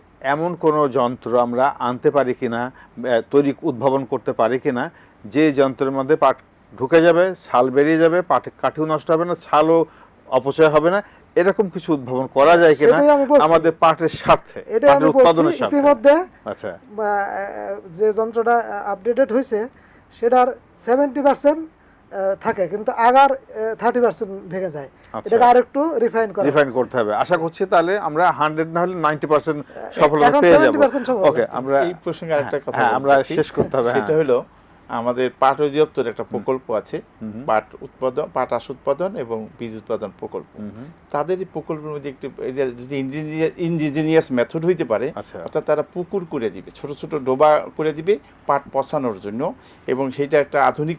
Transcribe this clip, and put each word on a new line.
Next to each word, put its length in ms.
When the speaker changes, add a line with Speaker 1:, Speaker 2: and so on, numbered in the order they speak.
Speaker 1:
এমন 340
কোনো 340
যন্ত্র 500
আমরা 400
আনতে 320
পারি 240
কিনা, 300
আহ, 680
তৈরি, 320
উদ্ভাবন 420
করতে 280
পারি 260
কিনা, 320
যে 280
যন্ত্রের 380
মধ্যে 260
পাট 200
ঢুকে 240
যাবে, 320
ছাল 260
বেরিয়ে 280
যাবে, 240
পাট, 260
কাঠিও 240
নষ্ট 260
হবে 140
না, 100
ছালও 520
অপচয় 400
হবে 220
না, 120
এরকম 340
কিছু 260
উদ্ভাবন 320
করা 300
যায় 180
কিনা 160
Speaker 2:
সেটাই 200
আমি 160
বলছি। 180
Speaker 1:
আমাদের 360
পাটের 280
স্বার্থে, 520
Speaker 2:
এটাই 140
Speaker 1:
পাটের 160
Speaker 2:
আমি 140
বলছি। 140
Speaker 1:
উৎপাদনের 340
স্বার্থে। 240
Speaker 2:
ইতিমধ্যে, 480
Speaker 1:
আচ্ছা। 340
Speaker 2:
বা, 340
আহ, 720
যে 180
যন্ত্রটা 720
আপডেটেড 460
হয়েছে 360
সেটার 380
সেভেন্টি 460
পার্সেন্ট, 360
আহ, 800
থাকে, 280
কিন্তু 240
আগার, 400
আহ, 420
থার্টি 260
পার্সেন্ট 500
ভেঙে 200
যায়। 180
Speaker 1:
আচ্ছা। 240
Speaker 2:
এটাকে 140
আরেকটু 480
রিফাইন 340
করা 120
Speaker 1:
রিফাইন 200
Speaker 2:
হচ্ছে। 140
Speaker 1:
করতে 200
হবে। 160
আশা 220
করছি 300
তাহলে 320
আমরা 340
হান্ড্রেড 360
না 120
হলে 140
নাইনটি 320
পার্সেন্ট 400
সফলতা 320
Speaker 2:
এখন 140
Speaker 1:
পেয়ে 120
যাব। 80
Speaker 2:
সেভেন্টি 180
পার্সেন্ট 280
সম্ভব 220
Speaker 1:
ওকে, 120
Speaker 2:
হচ্ছে। 160
Speaker 1:
আমরা, 280
Speaker 3:
এই 100
প্রসঙ্গে 300
আরেকটা 240
কথা 140
Speaker 1:
হ্যাঁ, 120
Speaker 3:
বলতে 120
Speaker 1:
আমরা 200
Speaker 3:
চাচ্ছি। 180
Speaker 1:
শেষ 160
করতে 260
হবে, 160
Speaker 3:
সেটা 120
Speaker 1:
হ্যাঁ। 140
Speaker 3:
হলো 260
আমাদের 500
পাট 220
অধিদপ্তর 460
একটা 160
Speaker 1:
হুম। 200
Speaker 3:
প্রকল্প 320
আছে, 280
Speaker 1:
হুম, 100
হুম। 120
Speaker 3:
পাট 200
উৎপাদন, 540
পাট 180
আঁশ 180
উৎপাদন 460
এবং 320
বীজ 180
উৎপাদন 340
প্রকল্প। 400
Speaker 1:
হুম, 160
হুম। 80
Speaker 3:
তাদের 280
এই 140
প্রকল্পের 380
মধ্যে 180
একটি, 180
এটা 400
যদি 320
ইন্ডিজিনিয়াস, 580
ইন্ডিজিনিয়াস 760
মেথড 320
হইতে 200
পারে, 300
Speaker 1:
আচ্ছা। 240
Speaker 3:
অর্থাৎ 260
তারা 180
পুকুর 480
করে 200
দিবে, 200
ছোট 200
ছোট 240
ডোবা 520
করে 160
দিবে 260
পাট 160
পচানোর 500
জন্য, 320
এবং 260
সেইটা 260
একটা 280
আধুনিক 320